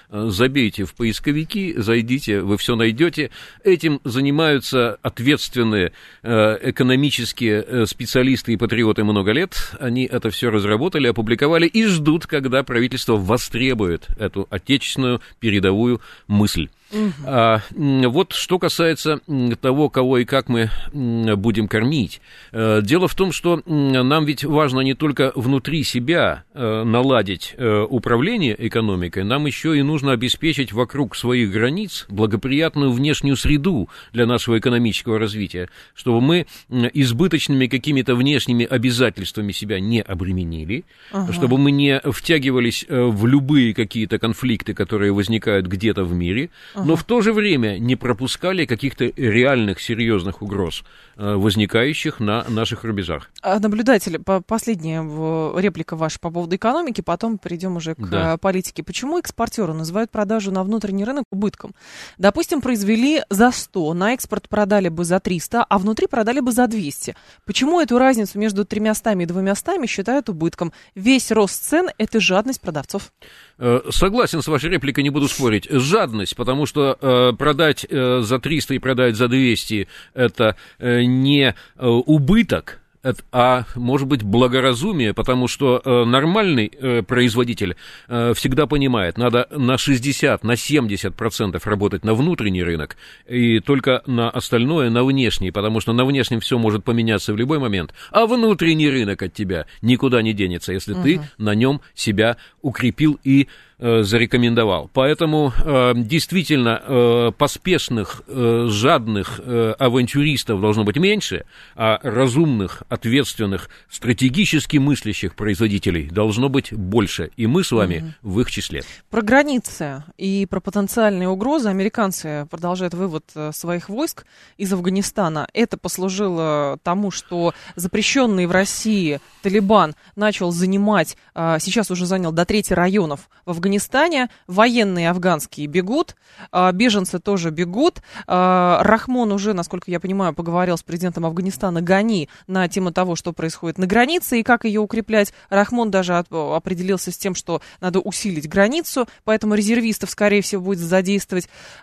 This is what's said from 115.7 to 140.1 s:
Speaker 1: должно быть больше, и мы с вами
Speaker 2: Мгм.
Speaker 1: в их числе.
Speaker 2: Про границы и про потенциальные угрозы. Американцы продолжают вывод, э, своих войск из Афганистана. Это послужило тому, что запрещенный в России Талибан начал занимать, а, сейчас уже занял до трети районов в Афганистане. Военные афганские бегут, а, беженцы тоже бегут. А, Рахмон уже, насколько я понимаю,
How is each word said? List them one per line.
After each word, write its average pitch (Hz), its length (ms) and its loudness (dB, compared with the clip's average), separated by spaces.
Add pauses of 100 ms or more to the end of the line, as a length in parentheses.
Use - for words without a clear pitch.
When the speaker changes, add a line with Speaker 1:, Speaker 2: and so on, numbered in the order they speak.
Speaker 1:
должно 107 380 0
быть 135 240 -2
больше, 95 640 -2
и 113 100 0
мы 170 160 2
с - 80 -4
вами 92 280 2
Speaker 2:
Мгм. 80 140 -12 (200)
Speaker 1:
в 104 80 0
их 117 100 -2
числе. 82 320 -8 (260)
Speaker 2:
Про 233 120 -2
границы 214 840 -2 (140)
и 196 320 -2
про 190 100 -4
потенциальные 196 720 0
угрозы. 226 400 0
Американцы 185 800 -2
продолжают 175 420 -4
вывод, 175 300 -6 (120)
э, 151 180 -8
своих 170 340 -6
войск 262 380 -6 (320)
из 196 160 -2
Афганистана. 180 800 -2
Это - 240 -2
послужило 165 1080 -2
тому, 190 280 -2
что 170 420 -4 (240)
запрещенный 202 680 0
в 170 60 -2
России 185 680 0 (200)
Талибан 196 540 4 (220)
начал 202 340 0
занимать, 190 640 0 (180)
а, 165 260 0
сейчас 196 320 -2
уже 180 140 -4
занял 180 280 -2
до 165 120 2
трети 208 280 0
районов 175 560 0 (160)
в 180 60 -8
Афганистане. 240 800 0 (180)
Военные 196 640 2
афганские 170 560 -2
бегут, 185 480 -2 (360)
а, 180 200 2
беженцы 190 480 0
тоже 175 320 -2
бегут. 180 500 -2 (260)
А, 180 560 4
Рахмон 226 480 2
уже, 202 220 -2
насколько 180 380 -6
я 175 80 -2
понимаю, 190 340 -2